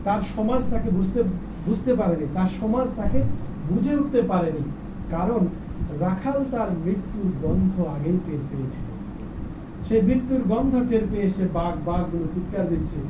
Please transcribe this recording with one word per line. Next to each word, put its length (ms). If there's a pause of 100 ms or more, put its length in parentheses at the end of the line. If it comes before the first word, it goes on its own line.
তার 180 (140)
সমাজ 340
তাকে 200
বুঝতে, 340 (420)
বুঝতে 300
পারেনি, 380
তার 160 (100)
সমাজ 360
তাকে 280 (460)
বুঝে 260
উঠতে 260
পারেনি, 420 (480)
কারণ 360 (520)
রাখাল 520
তার 160 (180)
মৃত্যুর 460 (100)
গন্ধ 400
আগেই 440
টের 140 (120)
পেয়েছিল। 420 (960)
সে 120
মৃত্যুর 400
গন্ধ 480
টের 120 (100)
পেয়ে 180
সে 240
বাঘ, 360
বাঘ 260
বলে 200
চিৎকার 340
দিচ্ছে। 280 (120)